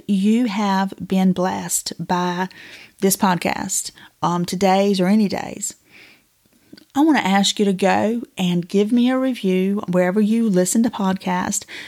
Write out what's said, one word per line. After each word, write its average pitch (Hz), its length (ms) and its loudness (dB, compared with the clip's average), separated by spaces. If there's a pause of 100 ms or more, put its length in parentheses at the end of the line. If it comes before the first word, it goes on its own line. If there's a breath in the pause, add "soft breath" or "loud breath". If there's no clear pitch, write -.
you 214 380 2
have 196 480 -2 (120)
been 185 280 2
blessed 185 680 -4
by 180 480 -4 (540 loud breath)
this 190 160 0
podcast, - 720 -2 (300 loud breath)
um, 175 240 0
today's 190 560 2
or 175 60 2
any 208 200 4
days, - 480 -8 (1200 loud breath)
I 277 60 2
want 302 160 4
to - 100 0
ask 196 320 2
you 208 60 2
to 196 80 2
go 208 480 0 (160)
and 175 320 0
give 208 240 2
me 240 160 4
a 262 80 0
review 202 720 0
wherever 180 320 2
you 226 260 2
listen 185 360 2
to 240 60 2
podcasts, 190 760 -4 (220 loud breath)